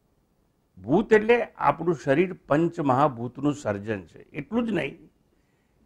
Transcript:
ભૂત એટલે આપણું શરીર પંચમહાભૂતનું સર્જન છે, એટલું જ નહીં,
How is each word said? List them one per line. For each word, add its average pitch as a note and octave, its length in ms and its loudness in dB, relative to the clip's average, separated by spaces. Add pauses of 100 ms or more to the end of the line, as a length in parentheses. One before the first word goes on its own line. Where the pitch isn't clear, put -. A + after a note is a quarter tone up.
(800)
ભૂત F3+ 320 2
એટલે A3 300 4
આપણું D#3 520 -2
શરીર E3+ 380 0
પંચમહાભૂતનું C#3+ 1200 0
સર્જન G#2 520 -6
છે, - 140 -20
એટલું A3 480 -6
જ A3+ 40 -6
નહીં, D#3+ 380 -6 (760)